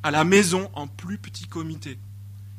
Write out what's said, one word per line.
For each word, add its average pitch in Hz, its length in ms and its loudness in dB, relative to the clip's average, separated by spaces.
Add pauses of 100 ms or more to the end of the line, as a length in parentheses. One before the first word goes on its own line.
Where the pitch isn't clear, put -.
à 151 80 2
la 156 100 6
maison 190 500 6
en 147 140 -8
plus 185 320 -10
petit - 300 -12
comité. 160 500 -8 (600)